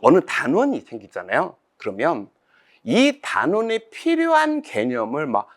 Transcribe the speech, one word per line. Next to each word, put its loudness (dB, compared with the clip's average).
어느 8
단원이 -2
생기잖아요. -6
그러면 -4
이 2
단원에 -2
필요한 0
개념을 -4
막 -2